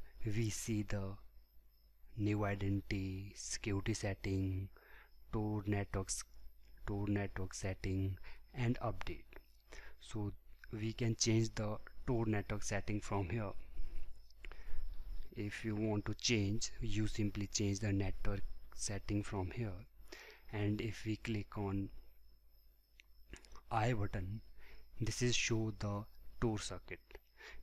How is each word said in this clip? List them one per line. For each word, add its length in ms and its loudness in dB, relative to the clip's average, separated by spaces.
we 240 2
see 340 0
the 320 0
new 280 4
identity, 880 0
security 580 0
setting, 760 0
Tor 360 0
networks, 560 0
Tor 200 0
network 460 0
setting 640 0
and 260 2
update. 440 -2
So 320 -4
we 220 -2
can 220 0
change 400 4
the 220 -2
Tor 180 2
network 380 2
setting 380 0
from 280 0
here. 220 -2
If 300 -4
you 140 0
want 300 4
to 80 2
change, 680 2
you 260 4
simply 400 2
change 320 2
the 140 2
network 480 4
setting 480 0
from 260 -2
here. 220 -2
And 300 2
if 240 -4
we 100 2
click 420 -2
on 300 0
I 220 4
button, 480 0
this 220 0
is 120 6
show 460 2
the 240 0
Tor 180 2
circuit. 400 -8